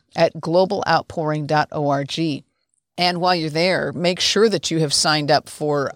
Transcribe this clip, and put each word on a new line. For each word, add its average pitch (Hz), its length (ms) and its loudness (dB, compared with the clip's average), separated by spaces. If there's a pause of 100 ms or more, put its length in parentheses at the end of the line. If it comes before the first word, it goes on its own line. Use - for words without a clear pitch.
(160)
at 170 260 0
global 185 460 2
outpouring 151 580 -2
dot 151 260 0
org. 143 480 -2 (760)
And 175 240 0
while 180 140 4
you're 160 160 -2
there, 156 420 0
make 175 260 0
sure 220 300 2
that 180 220 -2
you 160 80 0
have 151 140 0
signed 151 360 0
up 143 180 2
for 147 480 -2